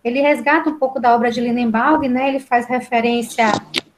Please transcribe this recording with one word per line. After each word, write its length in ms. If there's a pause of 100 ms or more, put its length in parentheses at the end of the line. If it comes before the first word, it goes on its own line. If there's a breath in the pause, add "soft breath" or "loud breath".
ele 160
resgata 480
um 100
pouco 220
da 140
obra 160
de 100
Lindenbaum, 680
né, 200
ele 100
faz 280
referência 840 (480)